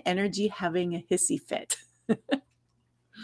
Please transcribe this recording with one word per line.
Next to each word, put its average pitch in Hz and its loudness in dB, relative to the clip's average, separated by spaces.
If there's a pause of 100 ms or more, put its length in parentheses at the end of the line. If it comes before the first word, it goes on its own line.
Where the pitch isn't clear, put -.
energy 196 2
having 175 0
a 175 -6
hissy - 2
fit? - -4 (320)
<laughs> 220 4 (1080)